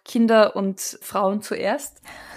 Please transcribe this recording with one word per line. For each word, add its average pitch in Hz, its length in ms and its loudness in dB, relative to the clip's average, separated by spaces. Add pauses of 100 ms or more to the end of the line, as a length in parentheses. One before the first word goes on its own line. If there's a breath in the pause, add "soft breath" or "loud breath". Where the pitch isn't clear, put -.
Kinder 226 500 4
und 196 240 -4 (220)
Frauen 202 400 -2
zuerst. - 600 -6 (340 loud breath)